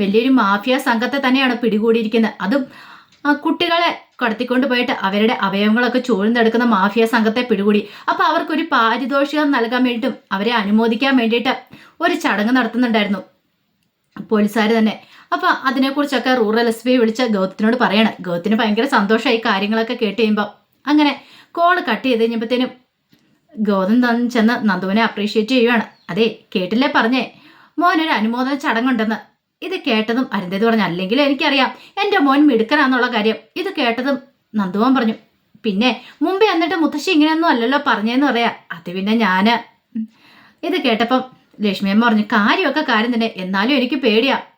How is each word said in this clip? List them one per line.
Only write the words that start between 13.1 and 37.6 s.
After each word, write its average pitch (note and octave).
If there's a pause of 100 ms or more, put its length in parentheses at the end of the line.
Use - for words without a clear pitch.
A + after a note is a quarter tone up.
പോലീസുകാർ G#3
തന്നെ. A3 (300)
അപ്പൊ F4+
അതിനെക്കുറിച്ചൊക്കെ C4+
റൂറൽ A#3
എസ് A3+
പി B3+
വിളിച്ച A3+
ഗൗതത്തിനോട് G#3+
പറയാണ്. G3+
ഗൗതത്തിന് F3
ഭയങ്കര A3
സന്തോഷമായി A#3
കാര്യങ്ങളൊക്കെ A3+
കേട്ട് A3
കഴിയുമ്പോ. G#3+ (320)
അങ്ങനെ D4 (300)
കോൾ F4 (120)
കട്ട് G#3+
ചെയ്ത് A#3
കഴിഞ്ഞപ്പോഴത്തേനും A#3 (880)
ഗൗതം G#3+
തൻ-, A#3+
ചെന്ന് A3+
നന്ദുവിനെ F#3+
അപ്രീഷിയേറ്റ് G#3+
ചെയ്യുവാണ്. A#3+ (260)
"അതെ, G#3+ (200)
കേട്ടില്ലേ G#3+
പറഞ്ഞേ A#3+ (480)
മോനൊരു D#4+
അനുമോദന B3
ചടങ്ങുണ്ടെന്ന്?" A3+ (320)
ഇത് F4+
കേട്ടതും A#3
അരുന്ധതി G3
പറഞ്ഞു, A3+
"അല്ലെങ്കിൽ F#3
എനിക്കറിയാം C#4 (320)
എൻ്റെ G4+
മോൻ C#4+
മിടുക്കനാന്നുള്ള B3+
കാര്യം." A3 (200)
ഇത് F#4+
കേട്ടതും B3+ (360)
നന്ദുമോൻ G#3
പറഞ്ഞു, A3+ (500)
"പിന്നെ A3 (200)
മുമ്പേ F#4+
എന്നിട്ട് E4+
മുത്തശ്ശി D4+
ഇങ്ങനെയൊന്നും D#4+
അല്ലല്ലോ C4